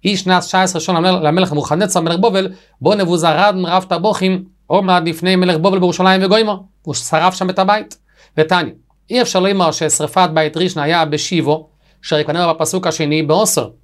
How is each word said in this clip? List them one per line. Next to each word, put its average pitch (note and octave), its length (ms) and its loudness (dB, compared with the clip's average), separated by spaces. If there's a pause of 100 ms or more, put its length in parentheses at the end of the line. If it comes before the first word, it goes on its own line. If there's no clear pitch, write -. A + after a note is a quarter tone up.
היא G3 140 0
שנת F#3 260 0
תשע F#3 180 -2
עשרה F#3 200 -2
שונה F3 180 -2
למל-, F3 280 0
למלך F3+ 240 0
נבוכדנצר E3+ 500 -2
מלך E3 180 -2
בבל, F#3+ 320 0 (300)
בו G#3 140 2
נבוזראדן F3+ 680 2
רב F3+ 240 0
טבוחים F#3 540 0 (240)
עומד F3+ 380 2
לפני E3+ 300 0
מלך F3+ 220 2
בבל F#3+ 220 2
בירושלים F#3 440 2
וגוימו, G#3 400 0 (180)
הוא D3 120 -8
שרף E3+ 420 0
שם F#3 140 -4
את F#3 100 -4
הבית. G#3 380 0 (400)
ותניא, D#3+ 340 0 (380)
אי A#3+ 120 0
אפשר G3 180 0
לומר F#3 320 2
ששרפת D#3+ 640 0
בית D#3 240 0
ראשון E3+ 260 -2
היה D#3+ 220 2
בשיבו, D3+ 640 -2 (340)
שרקונה D#3 520 0
בפסוק F3 340 -2
השני D#3 360 -2
בעשר. D#3 460 0 (140)